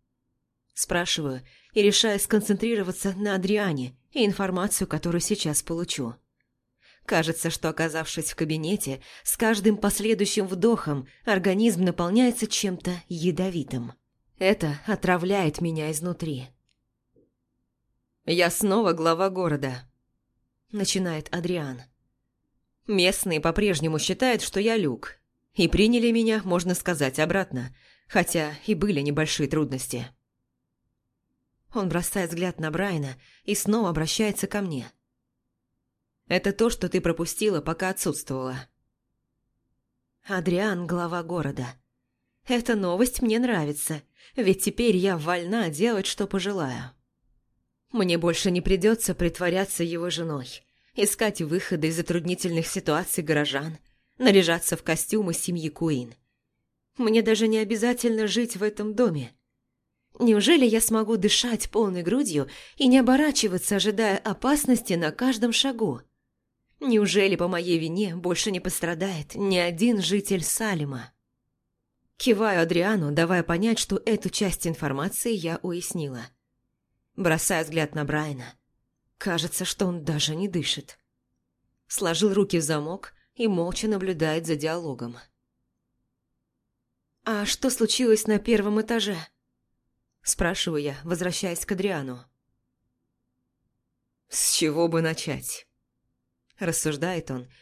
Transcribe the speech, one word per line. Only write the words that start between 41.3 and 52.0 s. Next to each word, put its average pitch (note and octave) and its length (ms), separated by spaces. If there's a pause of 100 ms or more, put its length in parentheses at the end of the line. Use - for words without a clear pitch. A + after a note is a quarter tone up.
Эта A#3+ 280
новость G3 460
мне A3+ 160
нравится, D#3+ 640 (340)
ведь F#3+ 280
теперь A3+ 320
я F#3 220
вольна F3 520
делать, F#3+ 380
что - 180
пожелаю. F3 680 (1000)
Мне F#3 260
больше E3+ 320
не F3 120
придется G3 520
притворяться F3+ 680
его E3+ 260
женой, D#3 540 (320)
искать A3+ 460
выходы D#3+ 460
из D#3+ 80
затруднительных E3+ 680